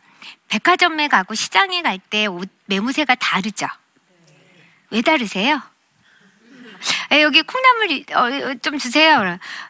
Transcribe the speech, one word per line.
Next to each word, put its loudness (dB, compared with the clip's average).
백화점에 0
가고 0
시장에 -2
갈 -4
때 -4
옷 -6
매무새가 0
다르죠? -4
왜 0
다르세요? 0
"에, 4
여기 4
콩나물 2
이-, -4
어, 0
어, -6
좀 -4
주세요." 4
그럼, -2